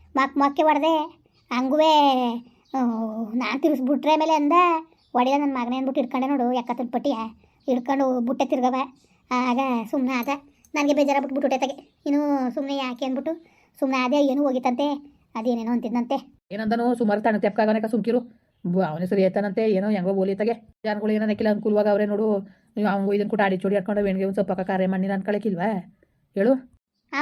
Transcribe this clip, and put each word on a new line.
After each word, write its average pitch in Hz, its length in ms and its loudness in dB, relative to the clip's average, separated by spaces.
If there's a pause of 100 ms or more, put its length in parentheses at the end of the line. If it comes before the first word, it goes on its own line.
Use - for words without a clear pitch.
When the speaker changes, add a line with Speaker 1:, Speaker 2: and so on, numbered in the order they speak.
(160)
Speaker 1:
ಮಕ್-, 277 220 -2
ಮಕ್ಕೆ 285 240 2
ಹೊಡ್ದೆ. 311 340 4 (540)
ಹಂಗುವೆ, 269 720 4 (500)
ಆ, 269 40 -2 (560)
ನಾನ್ 247 280 -2
ತಿರ್ಸ್ಬಿಟ್ರೆ 285 540 2
ಮೇಲೆ 311 160 2
ಅಂದ, 294 200 2 (600)
"ಹೊಡಿಲ್ಲ 262 320 2
ನನ್ 277 100 0
ಮಗನೇ" 247 220 -2
ಅಂದ್ಬಿಟ್ಟು 269 240 -2
ಹಿಡ್ಕೊಂಡೆ 254 260 -2
ನೋಡು, 262 260 0
ಎಕ್ಕತ್ತನ್ 240 360 -4
ಪಟ್ಟಿಯ 254 260 -2 (520)
ಹಿಡ್ಕೊಂಡು 262 540 0
ಬುಟ್ಟೆ 262 240 -2
ತಿರ್ಗವ. 254 300 0 (560)
ಆಗ 247 280 0 (320)
ಸುಮ್ನೆ 269 220 0
ಆದ. 247 160 -2 (460)
ನನಗೆ 294 200 2
ಬೇಜಾರಾಗ್ಬಿಟ್ಟು 277 460 0
ಬಿಟ್ಬಿಟ್ಟೆ 262 260 0
ತಗೆ. - 280 -12 (120)
ಇನ್ನು 285 480 0
ಸುಮ್ನೆ 277 220 -4
ಯಾಕೆ 254 280 -6
ಅಂದ್ಬಿಟ್ಟು 277 400 -6 (340)
ಸುಮ್ನೆ 262 180 0
ಆದೆ. 254 200 0
ಏನು 285 260 2
ಹೋಗಿತ್ತಂತೆ, 277 600 0 (320)
ಅದೇನೇನೋ 233 380 -2
ಅಂತಿದ್ನಂತೆ. 240 640 -4 (140)
Speaker 2:
ಏನಂದನು? 220 420 0
ಸುಮಾರು 214 260 0
ತಣ್ಣಗೆ 214 220 2
ತೆಪ್ಕಾಗವನಕ 214 420 2
ಸುಮ್ಕಿರು. 226 360 0 (460)
ಬ-, 180 160 2
ಅವನೇ 165 240 -4
ಸರಿ 190 180 2
ಆಯ್ತಾನಂತೆ, 202 460 0
ಏನೋ 196 180 2
ಹೆಂಗೋ 196 260 0
ಬೋಲಿ 196 200 0
ತಗೆ. 220 380 -4 (120)
ಜನಗಳು 214 280 -2
ಏನೋ 214 140 0
ನೆಕ್ಕಿಲ್ಲ 214 240 0
ಅನುಕೂಲವಾಗ 208 380 2
ಅವ್ರೆ 208 180 2
ನೋಡು. 208 540 -2 (160)
ನೀವು 208 120 0
ಅವ್ನು 196 240 0
ಇದನ್ 202 160 0
ಕೊಟ್ಟು 208 160 2
ಆಡಿ 190 120 2
ಚೋಡಿ 196 200 0
ಆಡ್ಕೊಂಡು 202 260 0
ವೇಣಿಗೆ 190 220 0
ಒಂದ್ 196 100 -2
ಸ್ವಲ್ಪ 196 180 -2
ಕಾರ್ಯ 185 340 -2
ಮಾಡಿ 190 220 -2
ಅನ್ಕೊಳಕಿಲ್ವಾ 196 840 -4 (420)
ಹೇಳು? 220 160 2 (680)